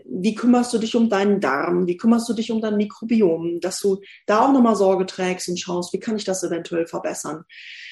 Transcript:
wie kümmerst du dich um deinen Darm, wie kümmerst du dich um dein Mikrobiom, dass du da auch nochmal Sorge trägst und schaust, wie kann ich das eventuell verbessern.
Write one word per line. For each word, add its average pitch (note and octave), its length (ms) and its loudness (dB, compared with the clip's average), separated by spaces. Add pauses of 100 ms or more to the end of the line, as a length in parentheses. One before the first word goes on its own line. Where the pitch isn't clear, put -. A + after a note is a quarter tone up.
wie G3+ 280 -2
kümmerst B3 380 4
du A#3 60 0
dich A3+ 180 -2
um A3+ 140 4
deinen G3+ 300 2
Darm, D#3+ 460 0
wie F3 120 -2
kümmerst A3+ 280 2
du A#3 60 -4
dich A3+ 180 -4
um A3 120 -2
dein G#3+ 160 -2
Mikrobiom, F#3+ 840 0
dass - 200 -6
du G3 200 -2 (240)
da G#3 160 2
auch C4+ 120 4
nochmal A#3 240 6
Sorge F#3+ 280 2
trägst F3+ 460 -4
und F3 100 -4
schaust, F3 320 -6
wie F#3+ 80 -6
kann A3 160 -4
ich G#3 80 -8
das F#3+ 180 -4
eventuell E3 440 -4
verbessern. D#3 580 -8 (480)